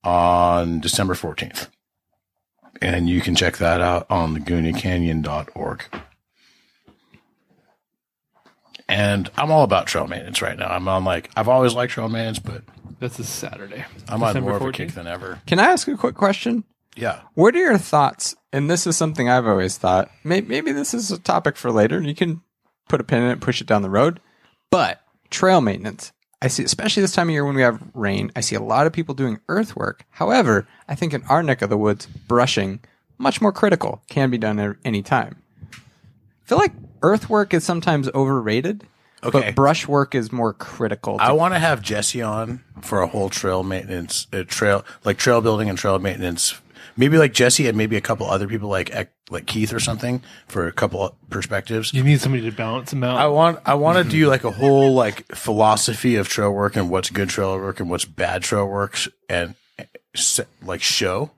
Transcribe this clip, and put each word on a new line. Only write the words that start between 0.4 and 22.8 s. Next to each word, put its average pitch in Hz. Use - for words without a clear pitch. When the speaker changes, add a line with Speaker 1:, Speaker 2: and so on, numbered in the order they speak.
Speaker 1:
December 87
fourteenth. -
And 87
you 90
can 85
check 85
that 87
out 87
on 82
lagunacanyon 82
dot 73
org. -
And 101
I'm 151
all 156
about 98
trail 73
maintenance -
right -
now. 92
I'm 90
on, 95
like, 90
I've 113
always 127
liked 123
trail 113
maintenance, 113
but 107
Speaker 2:
That's 123
a 117
Saturday. -
Speaker 1:
I'm 110
on 113
Speaker 2:
December 117
Speaker 1:
more 101
of 98
a 131
Speaker 2:
fourteenth. 98
Speaker 1:
kick -
than 85
ever. 90
Speaker 3:
Can 175
I 202
ask 359
a 277
quick -
question? 214
Speaker 1:
Yeah. -
Speaker 3:
What 196
are -
your 294
thoughts? -
And 143
this 175
is 160
something 156
I've 123
always 95
thought. 92
May-, 180
maybe 277
this 285
is 208
a 175
topic 175
for 123
later, 110
and 170
you 147
can 165